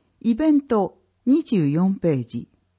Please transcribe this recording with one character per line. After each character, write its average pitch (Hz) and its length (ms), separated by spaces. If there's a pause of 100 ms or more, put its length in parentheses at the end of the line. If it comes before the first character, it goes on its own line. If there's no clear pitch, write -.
(200)
イ 233 140
ベ 311 180
ン 285 80
ト 220 380 (260)
二 294 200
十 165 240
四 180 280
ペ 170 160
ー 127 120
ジ。 - 240 (300)